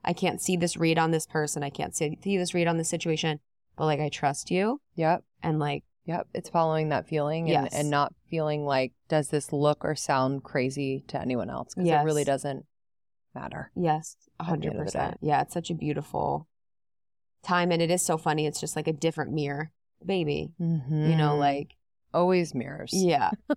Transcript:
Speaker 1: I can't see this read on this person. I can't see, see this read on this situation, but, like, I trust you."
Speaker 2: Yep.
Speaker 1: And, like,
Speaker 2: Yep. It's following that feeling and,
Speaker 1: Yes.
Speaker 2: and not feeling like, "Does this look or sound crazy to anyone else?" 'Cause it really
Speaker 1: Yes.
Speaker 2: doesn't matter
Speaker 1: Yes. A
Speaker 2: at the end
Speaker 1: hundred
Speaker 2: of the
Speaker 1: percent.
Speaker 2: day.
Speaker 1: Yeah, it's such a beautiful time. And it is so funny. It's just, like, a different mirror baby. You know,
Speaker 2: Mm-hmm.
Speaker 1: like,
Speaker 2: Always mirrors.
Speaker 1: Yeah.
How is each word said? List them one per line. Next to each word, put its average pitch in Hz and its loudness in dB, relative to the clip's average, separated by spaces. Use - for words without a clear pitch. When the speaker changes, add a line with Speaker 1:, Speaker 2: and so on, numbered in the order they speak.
Speaker 1:
I 180 2
can't 175 0
see 185 0
this 170 0
read 165 4
on 160 4
this 160 0
person. 151 -2
I 143 -4
can't 151 -8
see, 156 -2
see 196 0
this 180 -2
read 170 2
on 165 2
this 165 -2
situation, 160 -2
but, 151 -2
like, 147 2
I 151 0
trust - -4
you." 208 0
Speaker 2:
Yep. 160 2
Speaker 1:
And, 156 0
like, 147 -2
Speaker 2:
Yep. 170 -4
It's - -6
following 156 2
that 147 -2
feeling 160 -2
and, 147 2
Speaker 1:
Yes. - -6
Speaker 2:
and 147 0
not 143 2
feeling 151 -2
like, 135 0
"Does 151 2
this 151 -2
look 147 2
or 151 0
sound 135 0
crazy 135 -2
to 135 -4
anyone 123 -2
else?" - -8
'Cause 185 0
it 151 4
really 151 2
Speaker 1:
Yes. 139 0
Speaker 2:
doesn't 139 -2
matter - -10
Speaker 1:
Yes. 160 -2
A - -6
Speaker 2:
at 160 -6
the 170 -2
end 156 -2
Speaker 1:
hundred 151 -2
Speaker 2:
of - -6
the 151 -4
Speaker 1:
percent. - -4
Speaker 2:
day. - -4
Speaker 1:
Yeah, 143 2
it's - -6
such 175 -6
a 170 -2
beautiful 147 -4
time. 175 2
And 170 4
it 165 2
is 180 2
so 170 2
funny. 156 0
It's 147 -4
just, 151 -6
like, 156 -2
a 160 0
different 156 -2
mirror 147 -4
baby. 165 -2
You 170 -2
know, 151 4
Speaker 2:
Mm-hmm. 147 2
Speaker 1:
like, 143 0
Speaker 2:
Always 175 4
mirrors. 135 -6
Speaker 1:
Yeah. 175 4